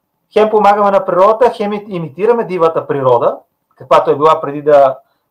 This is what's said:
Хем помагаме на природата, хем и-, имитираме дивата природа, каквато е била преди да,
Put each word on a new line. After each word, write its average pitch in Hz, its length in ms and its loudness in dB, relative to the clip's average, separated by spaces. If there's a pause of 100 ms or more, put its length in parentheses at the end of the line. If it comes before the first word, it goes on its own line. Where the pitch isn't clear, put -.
(340)
Хем 214 160 0
помагаме 208 420 2
на 190 140 0
природата, 214 440 2
хем 208 240 -6
и-, 202 140 -10
имитираме 190 560 -4
дивата 165 440 -2
природа, 135 500 0 (380)
каквато - 360 0
е 139 40 2
била 156 260 0
преди 147 200 -10
да, 139 360 2 (340)